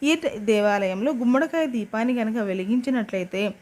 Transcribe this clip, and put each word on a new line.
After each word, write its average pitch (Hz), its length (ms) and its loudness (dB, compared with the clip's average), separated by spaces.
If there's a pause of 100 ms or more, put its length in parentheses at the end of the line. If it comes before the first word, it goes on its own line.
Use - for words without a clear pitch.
ఈ 302 120 4
ట-, 320 220 -4
దేవాలయంలో 208 720 2
గుమ్మడికాయ 285 560 2
దీపాన్ని 233 480 -2
కనుక 220 220 -2
వెలిగించినట్లయితే 202 1200 -2